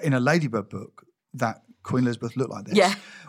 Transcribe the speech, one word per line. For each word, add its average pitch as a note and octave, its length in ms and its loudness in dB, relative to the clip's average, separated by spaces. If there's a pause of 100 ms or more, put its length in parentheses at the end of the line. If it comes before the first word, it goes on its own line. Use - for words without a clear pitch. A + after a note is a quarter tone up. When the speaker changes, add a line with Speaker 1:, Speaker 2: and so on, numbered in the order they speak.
Speaker 1:
in D#3 100 2
a B2+ 80 2
Ladybird B2+ 480 2
book - 380 -14 (260)
that A#2+ 300 -4 (200)
Queen B2 220 0
Elizabeth A#2+ 320 -4
looked B2+ 140 -2
like G2+ 160 -10
this. F#3 100 0
Speaker 2:
Yeah. G3 180 6 (340)